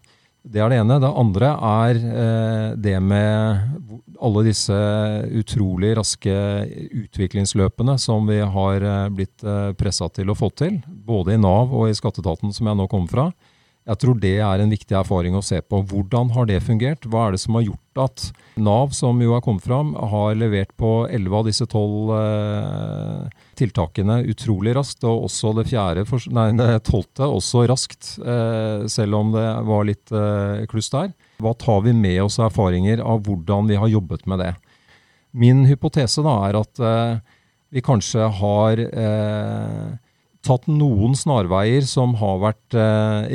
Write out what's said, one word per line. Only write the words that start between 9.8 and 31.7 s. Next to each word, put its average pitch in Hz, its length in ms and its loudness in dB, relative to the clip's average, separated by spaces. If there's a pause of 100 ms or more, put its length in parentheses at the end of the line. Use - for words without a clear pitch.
til 95 160 -4
å 104 80 0
få 107 160 0
til, 185 320 -2
både 107 480 -2
i 113 80 4
nav 107 320 4
og 113 160 2
i 107 80 0
Skatteetaten, 101 560 -4
som 113 140 -4
jeg 104 100 0
nå 95 100 0
kommer 90 220 -2
fra. 160 240 -2 (520)
Jeg 110 140 -4
tror 123 160 2
det 98 240 2
er 101 240 2
en 107 80 4
viktig 104 240 -2
erfaring 90 400 0
å 98 80 -2
se 90 160 -2
på. 98 240 -2
Hvordan 101 480 -2
har 123 140 0
det 98 180 0
fungert? 127 380 -2
Hva 113 260 0
er 98 40 0
det 92 100 -2
som 113 140 -2
har 117 100 2
gjort - 340 -8
at - 320 -4 (240)
nav, 113 400 2
som 120 240 0
jo 117 140 4
har 120 80 0
kommet 101 200 0
fram, 147 320 -2
har 104 420 -2
levert 107 440 0
på 113 320 2
elleve 98 240 -2
av 113 80 2
disse 110 240 -2
tolv, 107 480 -2
eh, 104 1120 -4 (320)
tiltakene 107 640 0
utrolig 107 500 -2
raskt, 135 300 -4
og 113 220 0
også 110 320 -2
det 113 100 0
fjerde, 98 400 0
for, 131 100 -2 (140)
nei, 113 220 2
det 117 320 2
tolvte 127 420 -2
også 120 400 2
raskt, - 560 -4
eh, 113 640 -2
selv 107 280 0
om 110 180 2
det 113 160 0 (160)
var 107 180 2
litt, 104 300 -4
eh, 104 520 -2
kluss 110 240 -4
der. 170 220 -2 (300)
Hva 113 160 0
tar 101 240 2